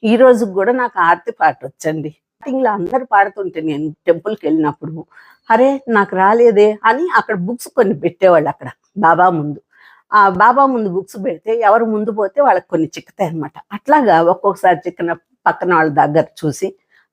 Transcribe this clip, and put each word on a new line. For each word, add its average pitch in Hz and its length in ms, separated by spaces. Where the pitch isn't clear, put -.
ఈ 220 120
రోజుకి 240 340
కూడా 196 220
నాకు 240 260
హారతి 175 340
పాట 156 320
వచ్చండి. 156 460
స్టార్టింగ్‌లో 262 600
అందరూ 208 340
పాడుతుంటే 196 560
నేను 156 340
టెంపుల్కి 175 400
వెళ్ళినప్పుడు, 156 580
"అరే, 262 380
నాకు 202 280
రాలేదే" 208 680
అని 262 320
అక్కడ 220 180
బుక్స్ 196 340
కొన్ని 233 300
పెట్టేవాళ్ళు 170 500
అక్కడ 135 200
బాబా 170 320
ముందు. 147 300
ఆ 202 160
బాబా 233 380
ముందు 233 220
బుక్స్ 190 360
పెడితే 220 360
ఎవరు 220 240
ముందు 214 260
పోతే 208 320
వాళ్ళకి 202 280
కొన్ని 160 160
చిక్కుతాయి 160 440
అన్నమాట. 151 220
అట్లాగా 208 500
ఒక్కొక్కసారి 180 540
చిక్కన 170 360
పక్కన 180 280
వాళ్ళ 160 160
దగ్గర 147 340
చూసి 190 280